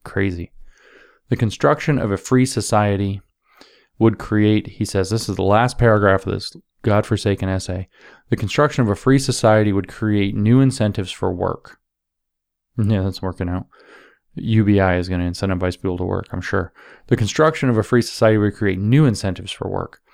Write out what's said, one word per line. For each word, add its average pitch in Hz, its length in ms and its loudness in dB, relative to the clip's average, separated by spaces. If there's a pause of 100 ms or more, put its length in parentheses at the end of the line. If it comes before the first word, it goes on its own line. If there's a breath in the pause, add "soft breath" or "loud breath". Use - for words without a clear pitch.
crazy. 92 480 -6 (760 soft breath)
The 120 80 -2
construction 143 640 0
of 107 140 -2
a 98 40 -2
free 131 300 2
society 101 760 0 (800 soft breath)
would 107 220 4
create, 107 480 0
he - 160 -6
says, 95 260 -2
this 113 180 -4
is 101 60 -4
the 95 80 -4
last 107 340 2
paragraph 104 480 4
of 101 100 -4
this - 220 -10 (260)
godforsaken 104 680 0
essay, 92 400 -6 (400 soft breath)
"The - 80 -2
construction 143 460 0
of 110 60 2
a 101 80 0
free 135 240 2
society 107 520 2
would 98 140 -2
create 104 480 -2
new 110 260 4
incentives 107 520 0
for 95 200 -4
work." 90 460 -6 (960)
Yeah, 104 260 0
that's 98 200 -6
working 92 260 -6
out. 90 200 -6 (640 soft breath)
U 110 300 2
B 101 160 4
I 92 160 2
is 90 120 -4
gonna 87 220 -2
incentivize 92 460 -2
people 92 220 -6
to 92 60 -4
work, 95 280 -6
I'm 95 80 -8
sure. 95 320 -4 (340 loud breath)
"The 120 100 0
construction 139 520 0
of 117 100 2
a 107 60 0
free 123 180 2
society 110 340 2
would 104 200 0
create 95 240 -2
new 120 240 4
incentives 98 480 -2
for - 180 -8
work, 95 300 -8 (140 soft breath)